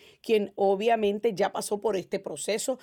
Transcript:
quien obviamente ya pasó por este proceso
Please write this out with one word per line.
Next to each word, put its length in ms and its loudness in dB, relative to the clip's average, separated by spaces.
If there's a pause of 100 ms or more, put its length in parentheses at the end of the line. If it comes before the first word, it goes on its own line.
(220)
quien 360 2
obviamente 800 2
ya 180 0
pasó 280 -4
por 160 0
este 220 -4
proceso 640 -4